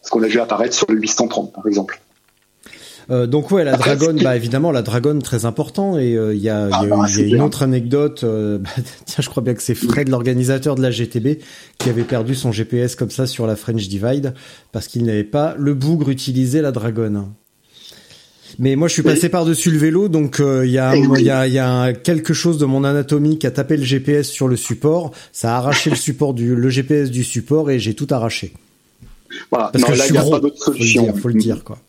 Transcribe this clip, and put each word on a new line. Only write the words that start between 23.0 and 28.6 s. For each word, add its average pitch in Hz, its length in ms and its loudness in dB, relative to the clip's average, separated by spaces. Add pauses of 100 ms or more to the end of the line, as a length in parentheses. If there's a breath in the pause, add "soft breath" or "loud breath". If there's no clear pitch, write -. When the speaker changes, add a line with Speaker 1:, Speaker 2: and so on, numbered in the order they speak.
Speaker 2:
qui 143 80 -2
a 120 40 0
tapé 147 260 0
le 139 60 0
G 131 180 0
P 139 140 -2
S 143 140 0
sur - 180 -2
le 127 100 2
support, 151 540 -2 (200 loud breath)
ça 117 240 -4
a - 20 0
arraché 135 320 0
le 147 60 2
support 139 380 -2
du, 120 220 0
le 120 140 2
G 131 140 0
P 135 120 0
S 143 160 0
du 123 120 -2
support, 143 480 -2
et 127 80 2
j'ai 107 160 -2
tout 143 160 -6
arraché. 113 420 -4 (960 loud breath)